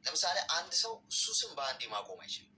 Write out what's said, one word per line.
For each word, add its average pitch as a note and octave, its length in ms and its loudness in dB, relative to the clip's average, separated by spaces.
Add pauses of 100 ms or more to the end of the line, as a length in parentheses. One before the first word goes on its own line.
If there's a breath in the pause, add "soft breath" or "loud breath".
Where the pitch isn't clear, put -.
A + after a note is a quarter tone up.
ለምሳሌ F3+ 340 2 (120)
አንድ E3 240 0
ሰው A3+ 200 2 (220)
ሱስን - 380 2
በአንዴ - 340 -2
ማቆም G#2 320 -4
አይችልም። - 380 -10